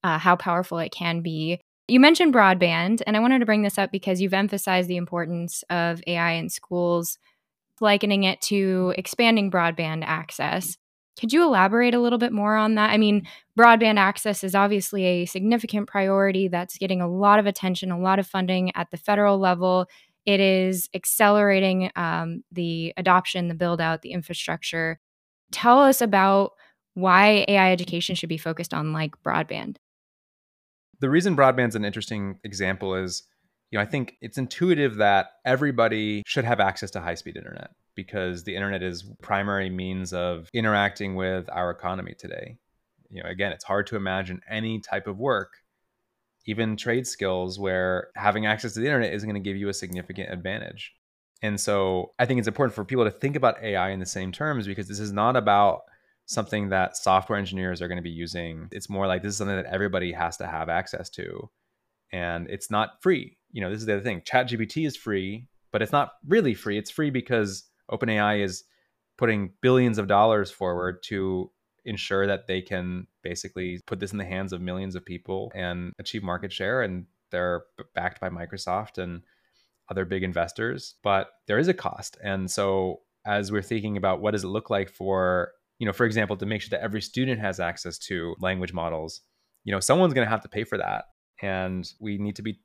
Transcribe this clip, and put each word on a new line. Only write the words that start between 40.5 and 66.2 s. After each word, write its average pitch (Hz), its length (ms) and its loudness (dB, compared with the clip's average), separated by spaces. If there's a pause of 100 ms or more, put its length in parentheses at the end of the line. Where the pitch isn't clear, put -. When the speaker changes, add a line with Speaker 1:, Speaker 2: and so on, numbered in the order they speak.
Speaker 2:
interacting 101 640 0
with 92 380 -4
our 90 180 -2
economy 90 480 -8
today. - 380 -14 (520)
You 90 140 -14
know, 87 60 -8
again, 92 240 -4
it's - 100 -14
hard 101 240 -2
to 117 80 -8
imagine 95 540 -4
any 110 320 -6
type 98 260 -6
of 98 120 -10
work, 117 340 -2 (920)
even 110 300 -4
trade 123 320 -4
skills, 92 500 -4
where 92 580 -2
having 104 300 0
access 107 280 -2
to 110 80 -6
the 120 40 -2
internet 117 280 0
isn't 107 160 -6
gonna 101 100 -6
give 98 160 -6
you 101 140 -4
a 98 40 -6
significant 90 600 -10
advantage. 92 600 -10 (480)
And 104 180 -2
so 95 600 0
I 123 60 2
think 123 140 0
it's 107 80 -2
important 117 280 -2
for 107 80 -6
people 123 220 0
to 101 60 0
think 143 260 -6
about 117 260 0
A 101 140 -4
I 92 140 0
in 95 80 -6
the 92 60 -6
same 92 280 -8
terms, 139 340 -6
because 98 220 -10
this 104 100 -10
is 104 140 -8
not 113 240 2
about 101 460 4 (420)
something 104 440 -4
that 92 260 0
software 95 440 0
engineers 92 420 -6
are 87 60 -6
gonna 90 160 -8
be 85 80 -10
using. 85 600 -10
It's - 180 -14
more 98 180 -2
like, 92 160 0
this 101 80 -6
is 101 60 -8
something 101 180 -2
that 95 100 -4
everybody 92 480 -2
has 82 240 -4
to 90 80 -10
have 80 240 -6
access 90 420 -6
to. - 380 -12 (600)
And 87 380 -6
it's - 200 -12
not 107 320 -4
free. - 360 -2 (140)
You 107 100 -10
know, 92 100 -4
this 110 80 -6
is 110 80 -6
the 104 60 0
other 98 100 -2
thing. 101 200 -4
Chat 127 240 0
G 120 80 -4
P 110 120 -4
T 156 180 -4
is 135 100 -6
free, 104 520 -6 (240)
but 107 100 -2
it's 110 100 -2
not 143 200 0 (160)